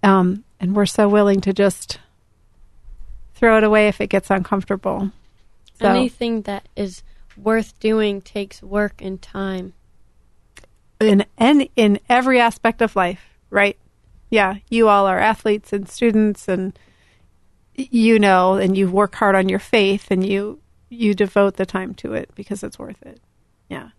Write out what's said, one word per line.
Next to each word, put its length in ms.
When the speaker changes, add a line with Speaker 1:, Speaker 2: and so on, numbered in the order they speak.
Speaker 1:
Um, 400
and 160
we're 100
so 220
willing 320
to 120
just 460
throw 240
it 60
away 240
if 120
it 80
gets 220
uncomfortable. 800
So 80
Speaker 2:
Anything 540
that 340
is 260
worth 440
doing 420
takes 400
work 400
and 180
time. 540
Speaker 1:
In, 260
in, 380
in 320
every 320
aspect 400
of 160
life, 240
right? 260
Yeah, 260
you 180
all 180
are 120
athletes 540
and 140
students, 600
and 300
y-, 140
you 280
know, 360
and 200
you 160
work 260
hard 200
on 140
your 80
faith, 520
and 160
you, 340
you 240
devote 440
the 100
time 300
to 180
it 200
because 280
it's 160
worth 240
it. 180
Yeah. 300